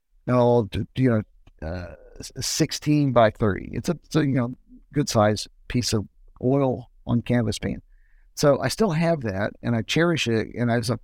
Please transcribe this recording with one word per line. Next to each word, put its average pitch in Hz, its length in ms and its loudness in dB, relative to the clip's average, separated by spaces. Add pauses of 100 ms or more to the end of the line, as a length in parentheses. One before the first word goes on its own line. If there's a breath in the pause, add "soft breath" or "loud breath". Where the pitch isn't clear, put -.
(280)
oh, 120 360 4
d-, 101 320 -4
you 131 160 4
know, - 560 -4
uh, 87 280 -10 (220)
s-, - 220 -14
sixteen 147 720 0
by 117 180 6
thirty. - 440 -2
It's - 160 -6
a, 160 160 -4
it's - 100 -8
a, 156 60 4
you 139 120 0
know, 127 220 -2 (360)
good 147 160 -2
size 107 400 2 (200)
piece - 260 -2
of 104 140 -2 (340)
oil 131 480 0 (160)
on 120 160 0
canvas 117 380 0
paint. - 240 -6 (500)
So 143 260 4
I 127 100 -2
still 214 220 0
have 165 300 0
that, 101 400 -4
and 120 140 -2
I 113 60 -2
cherish 160 460 0
it, 110 200 0 (100)
and 120 140 0
I 117 60 2
was 120 120 -4
a-, 113 140 -2